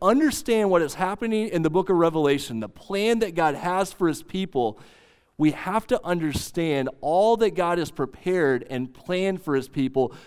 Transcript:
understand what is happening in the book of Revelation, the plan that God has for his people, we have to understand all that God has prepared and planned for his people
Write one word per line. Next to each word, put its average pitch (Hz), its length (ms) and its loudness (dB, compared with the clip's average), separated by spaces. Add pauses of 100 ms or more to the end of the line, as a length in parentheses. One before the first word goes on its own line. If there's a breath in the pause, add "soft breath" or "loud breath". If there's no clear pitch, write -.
understand 233 680 2
what 175 140 4
is 143 120 -2
happening 214 520 -2
in 175 160 -2
the 160 80 2
book 180 180 0
of 190 80 2
Revelation, 147 640 2
the 107 100 -6
plan 214 520 -2
that 180 160 -4
God 160 180 2
has 185 380 -2
for 175 160 0
his - 160 -4
people, 131 560 -4 (580 soft breath)
we 151 140 4
have 202 340 -4
to - 180 0
understand 160 840 -2 (120)
all 190 360 2
that 214 180 0
God 175 240 0
has 151 140 -4
prepared 143 760 0
and 127 240 -6
planned 185 480 -4
for 151 140 -2
his 131 140 -2
people 131 440 0 (140 loud breath)